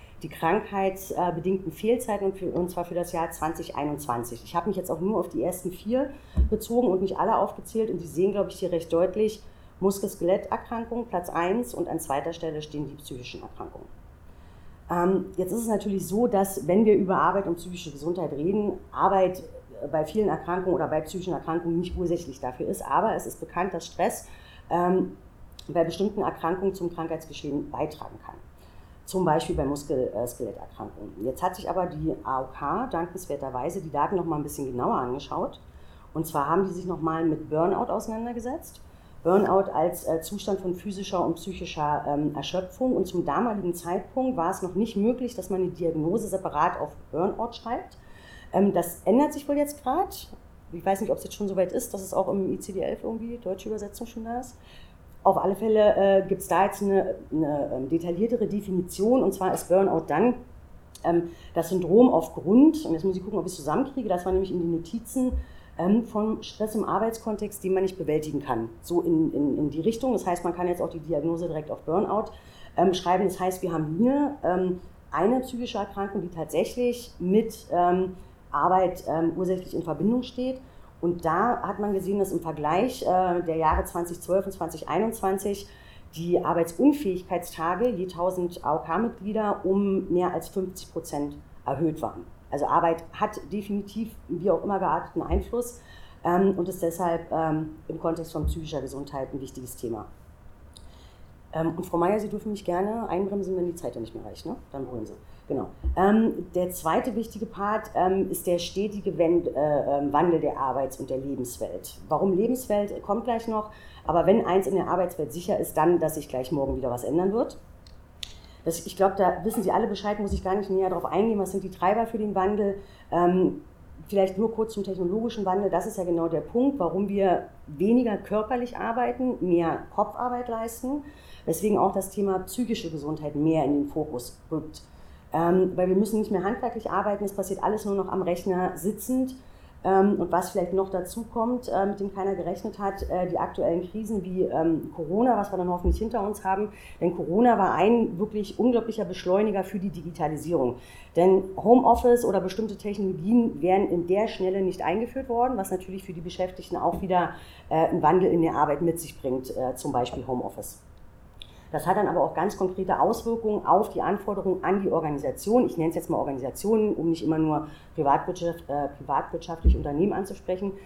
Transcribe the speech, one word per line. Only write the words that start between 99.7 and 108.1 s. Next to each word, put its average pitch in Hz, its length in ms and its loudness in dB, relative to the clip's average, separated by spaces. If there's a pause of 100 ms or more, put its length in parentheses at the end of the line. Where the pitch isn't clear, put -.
Thema. 113 300 -6 (1500)
Ähm, 165 240 -2
und 175 100 -6
Frau 170 120 -2
Meier, 190 220 4
Sie 214 100 -4
dürfen 208 220 -6
mich 196 120 -8
gerne 208 460 -2
einbremsen, 190 480 -2
wenn 175 80 0
die 170 100 -4
Zeit - 200 -6
ja 117 60 -6
nicht 110 140 -10
mehr 104 80 -12
reicht, 104 220 -14
ne? 202 100 -6 (160)
Dann 135 140 -8
brüllen 120 200 -8
Sie. 101 80 -14 (340)
Genau. 123 180 -2 (320)
Ähm, 214 580 6
der 180 140 2
zweite 196 460 0
wichtige 220 300 -4
Part, 208 500 -4
ähm, 185 360 4